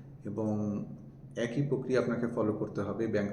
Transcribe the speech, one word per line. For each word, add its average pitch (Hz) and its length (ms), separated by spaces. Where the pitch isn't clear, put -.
এবং 104 580
একই 117 260
প্রক্রিয়া 127 400
আপনাকে 117 340
ফলো 107 180
করতে 104 280
হবে 101 260
ব্যাংক 101 260